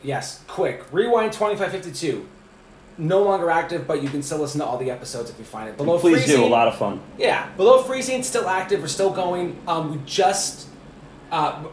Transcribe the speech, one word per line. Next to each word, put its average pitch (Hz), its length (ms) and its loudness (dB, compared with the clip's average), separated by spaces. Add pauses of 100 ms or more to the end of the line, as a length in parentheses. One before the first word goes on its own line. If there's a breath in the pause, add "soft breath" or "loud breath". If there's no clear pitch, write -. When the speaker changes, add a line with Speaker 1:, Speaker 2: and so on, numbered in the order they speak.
Speaker 1:
Yes, 131 460 -8
quick. - 420 -4
Rewind 220 420 2
twenty-five 202 380 -2
fifty-two. 160 580 -6 (680)
No 175 280 2
longer 185 260 2
active, 165 380 -2
but 147 160 -2
you 139 40 -2
can 143 140 -6
still 156 160 -4
listen 147 220 -4
to 123 60 -4
all 123 120 -4
the 127 120 -4
episodes 117 400 -10
if - 80 -16
you 110 60 -16
find 110 240 -12
it. 107 80 -14
Below 165 220 2
Speaker 2:
Please 165 280 6
do, 151 60 6
a 139 40 8
Speaker 1:
Freezing. 117 140 6
Speaker 2:
lot 117 180 6
of 110 80 -2
fun. 98 240 -2 (180)
Speaker 1:
Yeah, - 380 0
Below 254 260 8
Freezing, 254 400 -4
still 220 260 -2
active. 190 320 -2
We're 156 60 -8
still 196 240 0
going. 180 460 -2 (100)
Um, 165 260 -2
we 147 140 -8
just, - 600 0 (640)
uh, 160 280 -2 (120)